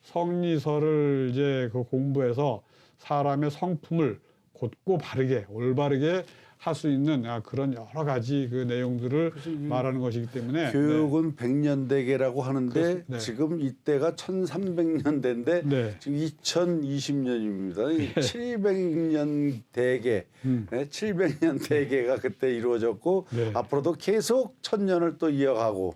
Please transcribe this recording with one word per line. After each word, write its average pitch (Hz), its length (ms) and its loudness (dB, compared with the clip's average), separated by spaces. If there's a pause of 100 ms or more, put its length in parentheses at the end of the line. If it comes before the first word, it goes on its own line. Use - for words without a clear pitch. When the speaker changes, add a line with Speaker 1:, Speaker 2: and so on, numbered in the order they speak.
Speaker 1:
성리서를 151 1300 2
이제 131 400 0
그 123 120 -2
공부해서 131 800 0 (340)
사람의 143 540 0
성품을 165 680 -2 (340)
곧고 - 440 -2
바르게, 127 520 0
올바르게 139 760 0 (340)
할 160 160 -2
수 156 140 -2
있는, 139 360 2
아, 117 140 -4
그런 135 340 -4
여러 117 300 -8
가지 131 480 0
그 127 120 -2
내용들을 123 680 0
Speaker 2:
그래서 151 180 -12
이 160 60 -4
Speaker 1:
말하는 131 460 -2
것이기 120 260 -2
때문에, 127 460 -2
Speaker 2:
교육은 151 560 2
Speaker 1:
네. 147 80 -6
Speaker 2:
백년대계라고 135 1040 0
하는데 127 320 -2
Speaker 1:
그렇습-, 170 340 0
네. 123 100 -6
Speaker 2:
지금 143 440 -2
이때가 143 560 0
천삼백 170 840 -2
년대인데 135 600 0
Speaker 1:
네. 123 360 0
Speaker 2:
지금 143 180 -4
이천이십 151 1000 0
년입니다. 107 760 -2
이 151 220 -2
Speaker 1:
네. 160 80 0
Speaker 2:
칠백 226 560 0
년 151 960 0
대계, 120 560 0 (160)
Speaker 1:
음. 123 260 0
Speaker 2:
네, 139 200 -4
칠백 180 500 0
년 151 200 2
대계가 131 580 2
그때 127 360 0
이루어졌고 117 800 0
Speaker 1:
네. 117 220 0
Speaker 2:
앞으로도 139 400 0
계속 220 680 0
천 202 240 0
년을 170 320 2
또 160 120 2
이어가고 113 680 2